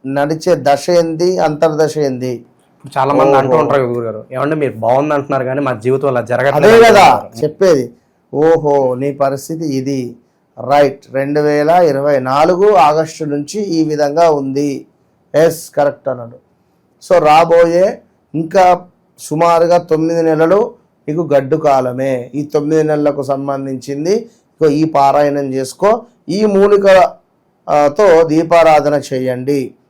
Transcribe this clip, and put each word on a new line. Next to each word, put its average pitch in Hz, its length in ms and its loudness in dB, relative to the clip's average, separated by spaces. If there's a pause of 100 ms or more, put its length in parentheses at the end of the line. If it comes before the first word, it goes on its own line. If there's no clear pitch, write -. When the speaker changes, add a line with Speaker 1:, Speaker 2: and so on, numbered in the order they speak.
Speaker 1:
నడిచే 151 520 -2
దశ 143 320 0
ఏంది, 175 480 0
అంతర్దశ 156 600 0
ఏంది. 127 340 -4
Speaker 2:
ఇప్పుడు - 640 -14
చాలా 135 160 0
మంది 139 220 2
అంటూ 135 160 0
Speaker 1:
ఓహో. 156 100 2
Speaker 2:
ఉంటారు 135 200 0
కదా 120 100 -4
గురుగారు, 113 400 -8
"ఏమంటే 143 220 -4
మీరు 139 220 -4
బాగుంది 131 380 0
అంటున్నారు 139 300 -4
కానీ 131 160 -4
మా 135 120 -4
జీవితం 131 360 -2
అలా 123 120 -2
జరగట్లేదు" 135 540 2
Speaker 1:
అదే 226 160 6
కదా 202 140 6
Speaker 2:
అంటున్నారు. 131 400 0
Speaker 1:
చెప్పేది. 151 500 0 (400)
"ఓహో, 143 600 0
నీ 139 180 -6
పరిస్థితి 139 640 -6
ఇది, 131 400 -6 (520)
రైట్. 139 440 0
రెండు 143 280 -4
వేల 147 300 0
ఇరవై 143 500 0
నాలుగు 170 540 2
ఆగస్టు 156 500 0
నుంచి 147 380 -6
ఈ 165 260 -2
విధంగా 151 420 0
ఉంది." 139 560 -4 (480)
ఎస్, 160 360 0
కరెక్ట్ 143 380 -4
అన్నాడు. 120 280 -10 (680)
"So 170 200 2
రాబోయే 170 800 2 (320)
ఇంకా 180 520 0 (320)
సుమారుగా 170 600 0
తొమ్మిది 165 440 -2
నెలలు 165 520 0 (340)
నీకు 156 260 -4
గడ్డు 135 220 0
కాలమే, 131 800 -2
ఈ 147 100 -6
తొమ్మిది 156 400 0
నెలలకు 147 380 -2
సంబంధించింది 139 1080 -6 (300)
ఇగో 156 100 4
ఈ 156 140 0
పారాయణం 143 680 0
చేసుకో, 196 480 -2 (260)
ఈ 208 180 -2
మూలిక, 202 400 2 (840)
ఆ, 147 180 2
తో 165 340 4
దీపారాధన 156 800 2 (120)
చేయండి. 127 640 -4 (160)